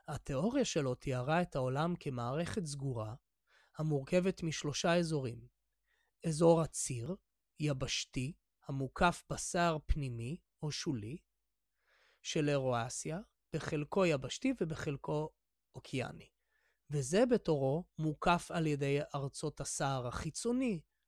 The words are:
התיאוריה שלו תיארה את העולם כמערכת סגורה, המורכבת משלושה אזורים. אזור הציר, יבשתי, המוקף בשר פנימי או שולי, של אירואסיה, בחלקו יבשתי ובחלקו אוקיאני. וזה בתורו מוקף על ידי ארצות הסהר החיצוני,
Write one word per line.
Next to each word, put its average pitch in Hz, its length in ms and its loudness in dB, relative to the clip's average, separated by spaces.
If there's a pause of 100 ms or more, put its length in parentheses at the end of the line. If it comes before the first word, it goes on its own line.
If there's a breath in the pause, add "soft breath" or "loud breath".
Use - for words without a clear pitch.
התיאוריה 175 560 0
שלו 131 300 0
תיארה 135 480 0
את 175 140 -4
העולם 139 440 0
כמערכת 143 680 -4
סגורה, 131 480 -4 (640 soft breath)
המורכבת 156 640 0
משלושה 165 540 0
אזורים. 131 500 0 (800)
אזור 165 360 8
הציר, 139 540 -4 (440)
יבשתי, 135 720 -2 (360)
המוקף 143 600 0
בשר 170 460 0 (100)
פנימי 127 500 0 (260)
או 156 80 -2
שולי, 131 480 -4 (1040 soft breath)
של 147 260 0
אירואסיה, 131 720 0 (320)
בחלקו 160 540 0
יבשתי 147 540 0
ובחלקו 156 720 -2 (440)
אוקיאני. - 540 -6 (640)
וזה 147 360 4
בתורו 160 580 2 (140)
מוקף 160 520 0
על 165 160 0
ידי 143 320 2 (160)
ארצות 143 460 -6
הסהר 135 460 -2
החיצוני, 233 760 -2 (280)